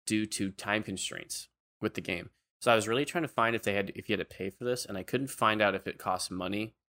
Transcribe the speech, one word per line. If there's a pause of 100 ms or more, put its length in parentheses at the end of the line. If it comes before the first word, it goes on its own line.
due
to
time
constraints (320)
with
the
game. (300)
So
I
was
really
trying
to
find
if
they
had,
if
you
had
to
pay
for
this,
and
I
couldn't
find
out
if
it
cost
money, (160)